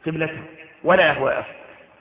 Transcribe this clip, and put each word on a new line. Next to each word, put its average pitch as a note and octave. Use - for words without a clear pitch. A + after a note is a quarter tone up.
قبلتهم D#3+
ولا E3+
أهواءهم." B2+